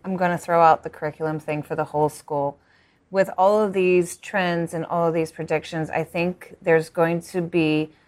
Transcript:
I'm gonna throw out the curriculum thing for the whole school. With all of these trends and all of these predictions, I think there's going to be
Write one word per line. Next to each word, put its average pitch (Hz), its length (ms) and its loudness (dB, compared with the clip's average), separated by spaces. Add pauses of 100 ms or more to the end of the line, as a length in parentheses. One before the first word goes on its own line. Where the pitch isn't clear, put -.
I'm 190 120 -4
gonna 175 200 0
throw 170 240 2
out 160 220 6
the - 80 -10
curriculum 156 500 -6
thing 151 220 -4
for - 120 -10
the 156 100 -2
whole 147 260 0
school. 143 480 -8 (520)
With 190 280 0
all 208 240 4
of 202 100 0
these 180 440 2
trends 175 580 -4
and 165 100 -6
all 170 220 -2
of 165 80 0
these 160 180 -2
predictions, 160 560 -4
I 160 160 -4
think 175 560 -6
there's 160 300 2
going 170 320 0
to - 180 -6
be 156 500 0 (180)